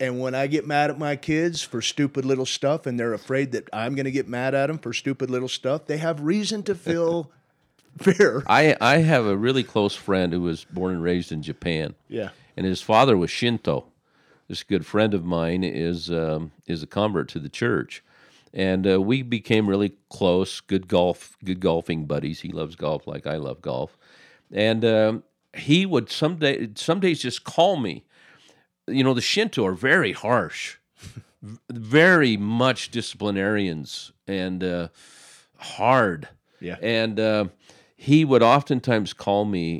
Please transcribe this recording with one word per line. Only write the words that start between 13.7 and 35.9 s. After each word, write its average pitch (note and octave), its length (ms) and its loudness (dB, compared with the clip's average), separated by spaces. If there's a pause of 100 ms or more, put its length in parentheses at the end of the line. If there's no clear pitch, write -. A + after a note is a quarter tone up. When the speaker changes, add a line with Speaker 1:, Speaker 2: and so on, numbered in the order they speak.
Speaker 2:
This - 140 -12
good F2 240 -4
friend G#2+ 260 0
of F#2 100 -2
mine E2+ 420 -2
is, E2+ 460 -4
um, D#2+ 420 -4 (140)
is E2 160 -6
a D2+ 40 -10
convert G2+ 420 -2
to - 100 -12
the C#2+ 120 -10
church. A2 520 -4 (500)
And, F#2 320 0
uh, F#2+ 160 4
we B2 220 0
became A2 480 0
really G2 220 0 (160)
close, F#2 520 0
good F#2 280 -4
golf, F2+ 560 0
good F#2 160 -6
golfing E2 460 -2
buddies. D2 340 -4
He - 100 -10
loves D#2 240 -8
golf D2+ 320 -6
like D2 180 -12
I D2+ 120 -6
love C#2 260 -10
golf. C2 340 -8 (540)
And, A2 340 0
um, A2 380 2 (320)
he F3 320 2
would B2+ 240 0
some D#3+ 240 -2
day, C#3 400 -2
some E3+ 240 -2
days F3+ 240 0
just - 220 -8
call F3+ 320 2
me. F#2+ 260 -6 (840)
You C3 160 2
know, C3 100 4
the A#2+ 60 0
Shinto G3+ 440 0
are F#2 100 0
very C3 360 2
harsh, G#2 760 -2
<laughs> - 560 -20
v-, G#2+ 160 -16 (120)
very C3 640 6
much A#2 540 0
disciplinarians G2+ 1200 -4 (160)
and, F#2 380 -4
uh, F2 240 -4 (720)
hard. G#2 720 2 (320)